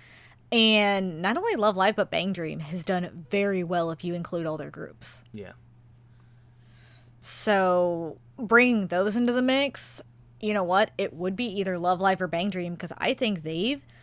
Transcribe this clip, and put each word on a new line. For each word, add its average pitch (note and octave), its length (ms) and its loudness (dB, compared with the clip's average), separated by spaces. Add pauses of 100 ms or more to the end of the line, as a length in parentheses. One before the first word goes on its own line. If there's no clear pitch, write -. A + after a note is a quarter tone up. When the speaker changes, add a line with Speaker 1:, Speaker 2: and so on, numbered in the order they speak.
(520)
Speaker 1:
And G3+ 680 4
not G3+ 160 0
only G4+ 200 0
Love G#3 200 2
Live, F#3+ 200 4
but G3 140 -2
Bang E3+ 220 0
Dream D#3+ 280 -6
has D#3+ 240 -8
done F3 460 -4
very G3+ 340 0
well E3+ 260 0
if E3 140 -10
you F3 100 -4
include E3+ 320 -4
all D#3 100 -4
their D3+ 140 -10
groups. - 640 -14
Speaker 2:
Yeah. - 200 -14 (1700)
Speaker 1:
So F3+ 1000 0 (180)
bringing A#3 520 4
those G3 280 0
into A#3+ 160 2
the B3 100 0
mix, C4 580 -2 (400)
you G#3+ 120 -2
know G#3 100 0
what? F#3+ 360 2
It G3 160 -2
would F3+ 200 -4
be A#3+ 120 -4
either F#3+ 320 -2
Love F3 220 2
Live F#3+ 200 2
or F3+ 80 -2
Bang E3+ 220 -2
Dream, F3 260 -6
'cause - 220 -10
I A3+ 160 0
think G3+ 280 -2
they've F3+ 420 -4 (180)